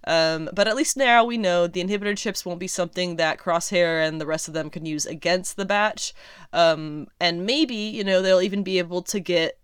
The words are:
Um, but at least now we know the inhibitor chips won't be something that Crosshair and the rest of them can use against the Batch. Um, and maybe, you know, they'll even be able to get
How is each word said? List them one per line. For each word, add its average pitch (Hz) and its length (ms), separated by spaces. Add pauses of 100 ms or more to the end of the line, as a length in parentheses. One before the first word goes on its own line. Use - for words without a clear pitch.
Um, 160 460
but 202 140
at 220 80
least 277 220
now 240 280
we 233 120
know 175 300
the 175 160
inhibitor 202 340
chips - 280
won't 175 140
be 185 80
something 175 500
that 160 200
Crosshair 170 680
and 156 120
the 156 60
rest 156 220
of 156 60
them 156 160
can 160 160
use 151 200
against 175 520
the 196 80
Batch. 202 480 (400)
Um, 156 560 (100)
and 170 260
maybe, 262 300
you 214 280
know, 190 180
they'll 185 200
even 202 220
be 185 160
able 175 240
to - 160
get 165 440